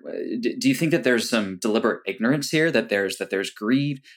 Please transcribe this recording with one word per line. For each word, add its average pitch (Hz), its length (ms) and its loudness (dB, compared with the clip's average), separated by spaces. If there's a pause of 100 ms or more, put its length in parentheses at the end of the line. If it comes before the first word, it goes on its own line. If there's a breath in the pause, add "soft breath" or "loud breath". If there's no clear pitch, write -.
Uh, - 320 -6
d-, 117 180 -2
do 123 100 0
you 135 80 4
think 160 160 0
that 165 120 2
there's 120 260 2
some 101 300 0
deliberate 110 460 0
ignorance 123 440 0
here, 160 220 2
that 113 180 2
there's, 98 280 0
that 95 120 -6
there's 95 220 -2
greed? 135 500 0 (160 soft breath)